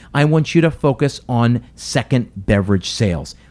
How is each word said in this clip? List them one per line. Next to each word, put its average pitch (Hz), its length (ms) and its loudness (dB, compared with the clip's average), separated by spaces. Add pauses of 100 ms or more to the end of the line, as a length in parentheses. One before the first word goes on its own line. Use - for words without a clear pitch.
(140)
I 147 120 2
want 156 280 0
you 170 60 6
to 160 100 2
focus 143 580 -2
on 120 360 0 (100)
second - 640 -2
beverage 98 520 0
sales. 87 460 -4 (160)